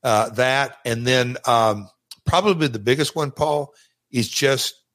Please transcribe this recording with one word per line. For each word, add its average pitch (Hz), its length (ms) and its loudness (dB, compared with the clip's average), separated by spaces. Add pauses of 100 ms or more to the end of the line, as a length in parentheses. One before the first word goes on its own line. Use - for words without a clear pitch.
uh, 113 260 2
that, 131 540 0
and 117 200 -4
then, 127 320 0 (100)
um, 110 420 2 (360)
probably 175 440 2
the 117 100 -6
biggest 131 380 0
one, 147 160 -4
Paul, 147 420 -2 (380)
is 117 160 -2
just - 460 0 (200)